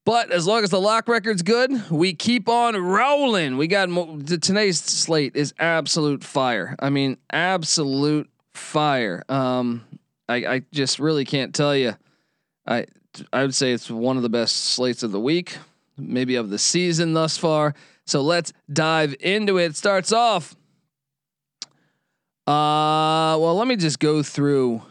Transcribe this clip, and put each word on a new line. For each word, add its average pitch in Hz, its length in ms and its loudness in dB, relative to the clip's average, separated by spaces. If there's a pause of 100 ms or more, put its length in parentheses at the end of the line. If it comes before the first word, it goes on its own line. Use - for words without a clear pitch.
But 220 280 0
as 175 160 0
long 220 160 2
as 180 60 0
the 190 100 2
lock 220 260 2
record's 220 360 0
good, 240 500 0
we 170 200 2
keep 220 360 0
on 233 280 2
rolling. 202 800 2
We 151 120 2
got 190 200 2
mo-, 170 300 -2
t-, 156 200 -2
today's 196 420 0
slate - 560 0
is 143 240 -2
absolute 156 640 0
fire. 127 560 -2
I 139 100 0
mean, 139 280 0 (120)
absolute 151 1000 0 (240)
fire. 131 760 -2
Um, 127 560 -2 (440)
I, 120 60 -2
I 123 280 -2 (100)
just 139 260 -2
really 147 260 0
can't 135 300 -4
tell 143 220 2
you. 120 180 0 (720)
I, 120 200 -2 (460)
I 131 100 0
would 135 120 0
say 127 180 2
it's 117 180 -6
one 120 260 -2
of 127 60 -2
the 120 60 0
best 113 280 0
slates - 460 -2
of 113 80 -2
the 98 80 -4
week, 165 380 -2 (400)
maybe 127 400 -4
of 107 140 -4
the 104 80 -4
season 170 560 0
thus 160 220 0
far. 151 380 0 (320)
So 143 140 0
let's 165 320 0 (200)
dive 156 460 2
into 202 400 0
it. 175 60 2
It 165 120 -2
starts 196 360 0
off. 220 420 2 (1900)
Uh, 156 880 2
well, 165 200 2
let 226 100 0
me 254 100 0
just 160 220 -2
go 151 240 2
through 135 680 0